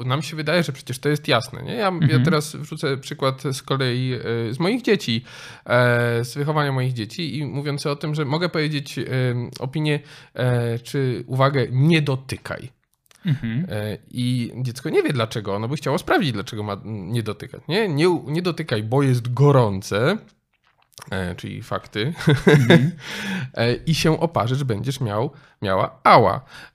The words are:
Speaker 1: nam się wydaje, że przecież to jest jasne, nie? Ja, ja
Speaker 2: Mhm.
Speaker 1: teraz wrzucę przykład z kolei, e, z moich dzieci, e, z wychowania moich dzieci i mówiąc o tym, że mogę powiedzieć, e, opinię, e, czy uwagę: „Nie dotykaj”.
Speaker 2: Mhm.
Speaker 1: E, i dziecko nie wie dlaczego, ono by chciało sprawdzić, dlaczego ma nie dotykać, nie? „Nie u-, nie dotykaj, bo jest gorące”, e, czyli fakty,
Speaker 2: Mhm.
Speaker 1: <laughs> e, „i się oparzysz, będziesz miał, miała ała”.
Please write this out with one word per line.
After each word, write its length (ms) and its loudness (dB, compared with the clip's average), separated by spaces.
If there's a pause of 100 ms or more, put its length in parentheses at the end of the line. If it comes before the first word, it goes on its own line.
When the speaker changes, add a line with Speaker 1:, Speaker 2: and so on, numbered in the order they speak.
Speaker 1:
nam 160 0
się 140 -10
wydaje, 280 0
że 80 -6
przecież 280 -10
to 100 0
jest 180 -2
jasne, 360 0
nie? 100 -6
Ja, 60 -4
ja 80 0
Speaker 2:
Mhm. 360 4
Speaker 1:
teraz 320 0
wrzucę 420 -6
przykład 540 -4
z 120 -6
kolei, 500 -2
e, 400 -4
z 60 -6
moich 220 0
dzieci, 420 0 (420)
e, 600 2
z 80 -10
wychowania 380 0
moich 220 0
dzieci 440 -6
i 80 -4
mówiąc 400 -4
o 100 -2
tym, 200 -4
że 100 -2
mogę 240 0
powiedzieć, 500 -4
e, 40 -2 (560)
opinię, 400 -2 (340)
e, 460 0
czy 480 -2
uwagę: 440 2
„Nie 300 4
dotykaj”. 680 -6 (560)
Speaker 2:
Mhm. 440 -2
Speaker 1:
E, 280 -4 (140)
i 400 -2 (100)
dziecko 280 -6
nie 140 2
wie 100 -2
dlaczego, 420 -2
ono 120 -2
by 80 -4
chciało 220 -2
sprawdzić, 340 0
dlaczego 320 -6
ma 220 -4
nie 380 -4
dotykać, 440 -10
nie? 220 0
„Nie 200 4
u-, 220 -2
nie 100 -2
dotykaj, 420 -2
bo 200 2
jest 300 2
gorące”, 840 4 (960)
e, 240 -4
czyli 260 -10
fakty, 520 -4 (340)
Speaker 2:
Mhm. 440 8 (300)
Speaker 1:
<laughs> 320 -6
e, 220 0
„i 200 -2
się 240 2
oparzysz, 440 0
będziesz 380 -4
miał, 300 -2 (300)
miała 420 0
ała”. 380 8 (340)